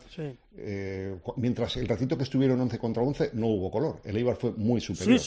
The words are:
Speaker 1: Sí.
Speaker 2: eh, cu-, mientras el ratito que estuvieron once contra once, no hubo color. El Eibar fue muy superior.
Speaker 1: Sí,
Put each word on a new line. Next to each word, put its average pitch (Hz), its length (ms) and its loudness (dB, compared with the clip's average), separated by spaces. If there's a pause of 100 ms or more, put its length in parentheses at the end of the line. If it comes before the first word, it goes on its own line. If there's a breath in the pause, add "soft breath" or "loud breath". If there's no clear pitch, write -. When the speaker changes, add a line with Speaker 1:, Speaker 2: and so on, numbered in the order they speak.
(140)
Speaker 1:
Sí. 143 240 -10 (200)
Speaker 2:
eh, 98 640 -6
cu-, - 140 -8
mientras 117 400 -2
el 117 100 -2
ratito 127 300 0
que 135 60 -2
estuvieron 131 360 4
once 113 180 0
contra 113 260 -2
once, 143 300 0
no 110 140 0
hubo 95 240 0
color. 117 320 -2
El 104 140 -4
Eibar 120 180 2
fue 120 160 0
muy 110 300 2
superior. 95 360 4
Speaker 1:
Sí, - 100 0